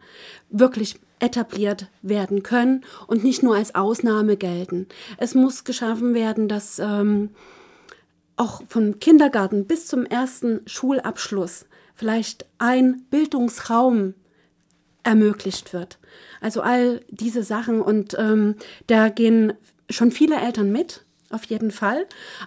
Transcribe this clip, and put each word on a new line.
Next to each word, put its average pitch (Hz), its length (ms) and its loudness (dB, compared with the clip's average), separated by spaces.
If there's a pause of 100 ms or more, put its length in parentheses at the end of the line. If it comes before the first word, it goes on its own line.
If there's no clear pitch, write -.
(480)
wirklich 226 480 0 (240)
etabliert 208 680 -4 (140)
werden 202 400 -2
können 247 400 2 (240)
und 220 180 0
nicht 262 180 2
nur 233 120 6
als 214 200 0
Ausnahme 214 600 2
gelten. 180 500 -6 (320)
Es 247 160 -2
muss 262 300 2
geschaffen 240 500 -2
werden, 220 340 0
dass, 208 300 -4
ähm, 208 520 0 (1080)
auch - 320 -4
vom 214 320 0
Kindergarten 226 680 4
bis 320 200 -2
zum 247 200 -4
ersten 247 580 -4
Schulabschluss 214 1040 -4 (280)
vielleicht 220 520 -6 (100)
ein 254 540 2
Bildungsraum 240 1040 0 (880)
ermöglicht 214 720 2
wird. 175 240 -12 (420)
Also 214 220 -6
all 247 480 0
diese 226 320 -4
Sachen 220 400 -2
und, 214 360 -2
ähm, 214 360 2 (320)
da 220 240 4
gehen 226 420 2 (380)
schon 233 200 2
viele 302 260 2
Eltern 226 360 -2
mit, 311 320 -4 (260)
auf 220 140 -8
jeden 214 260 -4
Fall. 233 360 -2 (400)